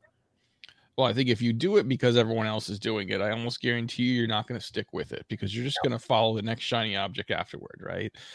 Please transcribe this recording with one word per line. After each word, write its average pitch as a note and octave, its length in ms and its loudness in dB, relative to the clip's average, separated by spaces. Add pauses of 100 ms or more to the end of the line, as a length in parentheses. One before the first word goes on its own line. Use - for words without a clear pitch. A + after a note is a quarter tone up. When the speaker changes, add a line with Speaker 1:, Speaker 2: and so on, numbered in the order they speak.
(960)
Speaker 1:
Well, C3 100 4
I A#2 60 2
think B2+ 160 2
if A2+ 120 4
you A#2+ 120 2
do F3 240 2
it E3+ 120 4
because B2 280 4
everyone A2+ 320 2
else A2 200 -4
is G#2 120 -6
doing G#2+ 300 -2
it, G2 100 0
I G#2 100 0
almost A#2 300 -4
guarantee A#2+ 420 -2
you, B2 120 2
you're A#2 120 2
not A2 220 -2
gonna A#2+ 120 -6
stick - 320 -6
with - 200 -6
it - 160 -10
because G#2 260 -6
you're A#2+ 100 -4
just C#3 200 -4
Speaker 2:
No. C3+ 60 4
Speaker 1:
gonna A#2 100 -4
follow A2+ 340 4
the G#2+ 80 -2
next A2+ 220 -4
shiny A2 320 0
object G2 340 -4
afterward, - 500 -6
right? F#2+ 320 -6 (220)